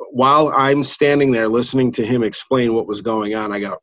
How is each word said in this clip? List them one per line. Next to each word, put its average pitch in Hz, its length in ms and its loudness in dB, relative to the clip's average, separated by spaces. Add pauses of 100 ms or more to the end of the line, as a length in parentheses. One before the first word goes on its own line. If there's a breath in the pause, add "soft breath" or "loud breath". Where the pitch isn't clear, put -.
(120)
while 143 420 4
I'm 139 280 2
standing 143 480 2
there 113 180 0
listening 123 440 0
to 117 120 -4
him 120 180 0
explain 117 520 0
what 107 140 0
was 101 140 -6
going 107 320 -2
on, 107 180 -6
I 101 80 -6
got 98 220 -8